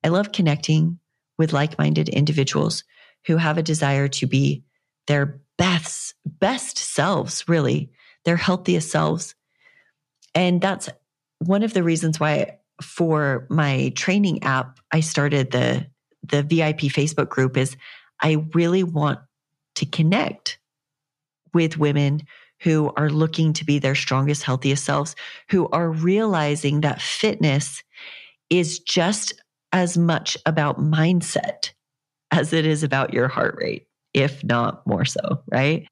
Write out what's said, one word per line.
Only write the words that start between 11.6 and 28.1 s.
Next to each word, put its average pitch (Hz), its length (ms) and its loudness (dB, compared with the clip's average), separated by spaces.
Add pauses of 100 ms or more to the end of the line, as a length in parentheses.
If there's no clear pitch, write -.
of 226 100 -4
the 185 100 2
reasons 165 360 0
why 151 380 0 (240)
for 143 680 0
my 135 460 0
training 185 480 0
app, 131 360 -2 (120)
I 160 100 2
started 143 500 0
the, 123 360 0 (360)
the 147 200 0
V 160 200 2
I 156 100 0
P 151 160 -2
Facebook 147 400 -2
group 131 280 0
is - 180 -2 (460)
I 156 320 2
really 170 300 2
want 151 360 -2 (560)
to 143 100 -2
connect - 760 0 (920)
with 160 240 2
women 147 440 2 (400)
who 156 360 2
are 151 120 2
looking 156 440 2
to 156 120 -4
be 147 140 2
their 135 160 0
strongest, 139 480 0
healthiest 135 400 0
selves, 143 320 -2 (340)
who 180 200 2
are 170 200 0
realizing 160 920 2
that 143 200 0
fitness 156 800 0 (680)